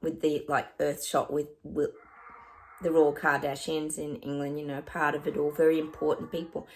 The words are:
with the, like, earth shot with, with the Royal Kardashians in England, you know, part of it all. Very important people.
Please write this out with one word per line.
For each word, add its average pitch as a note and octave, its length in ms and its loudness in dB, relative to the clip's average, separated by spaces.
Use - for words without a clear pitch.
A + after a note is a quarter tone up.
with D#3+ 200 -4
the, D3+ 260 2
like, C#3 200 0
earth D3 260 0
shot - 260 0
with, D3 160 0
with D3 280 -2
the F3 100 0
Royal D#3 220 6
Kardashians D3+ 840 -2
in D3 200 -6
England, C#3+ 420 -4
you D3+ 60 -8
know, C#3+ 160 -6
part D3 340 -2
of D3 120 -4
it D3 100 -2
all. D3 140 0
Very D#3+ 280 6
important - 520 -2
people. - 440 -6